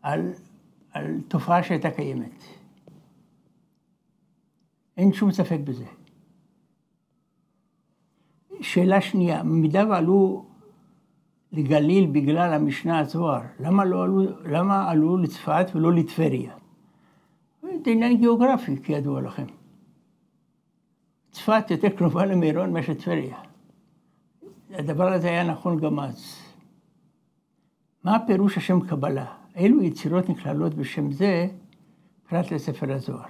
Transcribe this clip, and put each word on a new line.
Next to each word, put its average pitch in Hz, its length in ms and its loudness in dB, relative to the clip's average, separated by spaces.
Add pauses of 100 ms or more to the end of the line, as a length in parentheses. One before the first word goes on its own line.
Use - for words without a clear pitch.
על, 160 300 -4 (600)
על 156 260 -8 (100)
תופעה 175 360 0
שהייתה 160 280 -2
קיימת. 135 520 -8 (2500)
אין 190 160 4
שום 196 180 2
ספק 170 320 -2
בזה. 120 220 -8 (2750)
שאלה 190 400 2
שנייה, 170 420 -2
במידה 160 460 2
ועלו 190 560 2 (1040)
לגליל 151 600 4
בגלל 156 420 2
המשנה 151 460 0
הזוהר, 151 420 -2 (180)
למה 190 260 2
לא 180 180 0
עלו, 190 200 2 (220)
למה 180 440 0
עלו 160 280 4
לצפת 170 480 0 (100)
ולא 165 180 4
לטבריה? 160 600 0 (1080)
זה 320 300 -4
עניין 233 260 4
גיאוגרפי, 233 680 2
כידוע 139 380 -2
לכם. 127 240 -8 (1900)
צפת 220 400 0
יותר 175 180 0
קרובה 175 360 0
למירון 175 480 0
מאשר 165 200 -4
טבריה. 143 440 -6 (1400)
הדבר 170 400 -2
הזה 175 140 0
היה 170 160 0
נכון 170 360 -2
גם 151 200 -2
אז. 131 360 -10 (1700)
מה 202 140 2 (100)
פירוש 196 300 2
השם 180 220 2
קבלה? 139 460 -4 (300)
אילו 208 280 6
יצירות 180 460 -2
נכללות 151 440 -2
בשם 143 380 -4
זה, 175 360 0 (840)
פרט - 220 -2
לספר 139 420 -4
הזוהר? - 360 -8